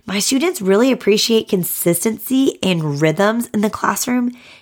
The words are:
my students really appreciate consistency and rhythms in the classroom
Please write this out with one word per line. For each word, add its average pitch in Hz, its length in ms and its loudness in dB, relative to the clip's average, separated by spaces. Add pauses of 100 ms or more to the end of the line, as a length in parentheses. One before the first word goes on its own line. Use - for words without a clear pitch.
my 190 120 -4
students 285 420 0
really 202 300 4
appreciate 220 560 2
consistency 220 1120 0
and 156 400 -2
rhythms 202 540 0
in 214 60 0
the 208 100 0
classroom 247 640 -2 (300)